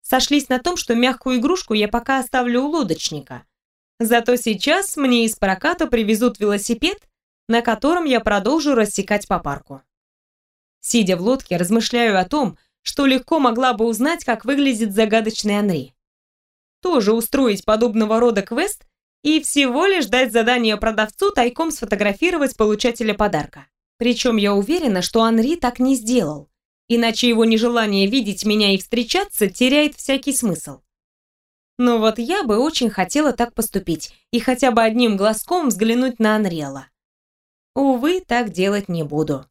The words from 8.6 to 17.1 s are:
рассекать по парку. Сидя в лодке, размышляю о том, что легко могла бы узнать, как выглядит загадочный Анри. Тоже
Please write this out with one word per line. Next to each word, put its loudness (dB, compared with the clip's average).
рассекать -2
по -2
парку. -10
Сидя 0
в -6
лодке, -2
размышляю 0
о 2
том, -2
что -2
легко 2
могла 2
бы 0
узнать, -2
как -4
выглядит 0
загадочный 0
Анри. -2
Тоже 2